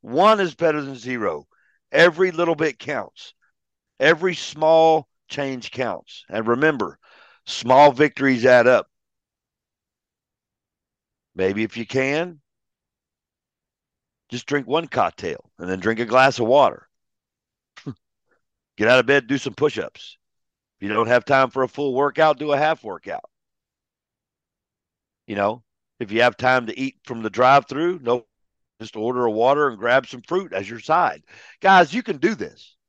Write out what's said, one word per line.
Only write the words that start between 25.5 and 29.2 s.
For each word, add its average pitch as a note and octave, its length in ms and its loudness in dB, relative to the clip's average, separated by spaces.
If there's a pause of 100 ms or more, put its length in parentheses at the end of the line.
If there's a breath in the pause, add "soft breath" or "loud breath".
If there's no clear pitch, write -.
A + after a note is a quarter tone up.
if G#2 100 -10
you A2+ 120 2
have A#2+ 140 2
time B2+ 300 0
to G#2+ 120 -10
eat C3+ 260 -8
from A2+ 180 -12
the G#2+ 80 -4
drive-thru, C#3 720 2
no, A#2+ 240 -2 (540)
just A2+ 160 -16
order B2 300 -2